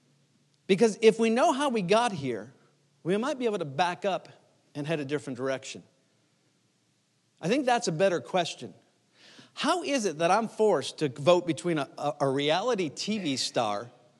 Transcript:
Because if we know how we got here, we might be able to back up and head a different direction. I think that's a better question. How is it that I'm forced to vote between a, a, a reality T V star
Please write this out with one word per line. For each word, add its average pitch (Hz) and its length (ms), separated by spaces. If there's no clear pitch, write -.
Because 202 340
if 220 160
we 226 120
know 269 240
how 285 160
we 233 120
got 214 300
here, 127 420
we 180 120
might 254 240
be 254 60
able 208 140
to 165 60
back 170 380
up 190 240
and 143 100
head 156 140
a 143 60
different 135 320
direction. 127 460
I 156 80
think 254 180
that's 240 220
a 170 60
better 175 260
question. 160 540
How 330 300
is 269 220
it 151 120
that 170 140
I'm 214 180
forced 202 480
to 156 100
vote 170 400
between 165 300
a, 135 100
a, 143 240
a 139 60
reality 160 640
T 208 300
V 135 180
star 110 520